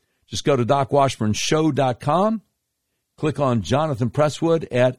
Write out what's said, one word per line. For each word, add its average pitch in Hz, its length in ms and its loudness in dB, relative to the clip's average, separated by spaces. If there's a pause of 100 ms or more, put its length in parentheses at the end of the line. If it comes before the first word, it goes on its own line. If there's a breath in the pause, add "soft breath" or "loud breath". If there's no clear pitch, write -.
(260)
just - 200 -8
go 143 100 2
to 123 80 0
doc 139 260 0
washburn 131 440 2
show 156 360 0
dot 131 300 -2
com, 190 400 0 (800)
click 147 200 -4
on 127 220 0
Jonathan 127 480 -2
Presswood 151 640 0
at 123 260 2